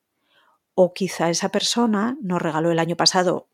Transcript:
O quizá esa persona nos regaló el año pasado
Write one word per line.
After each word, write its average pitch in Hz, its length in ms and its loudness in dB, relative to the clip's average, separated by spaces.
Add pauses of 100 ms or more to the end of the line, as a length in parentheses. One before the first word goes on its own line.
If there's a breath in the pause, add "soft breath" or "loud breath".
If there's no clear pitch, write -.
(720)
O 180 200 4
quizá 170 360 -2
esa 170 200 -2
persona 233 720 -2
nos 180 200 -2
regaló 160 300 0
el 165 80 2
año 165 160 -2
pasado 180 580 0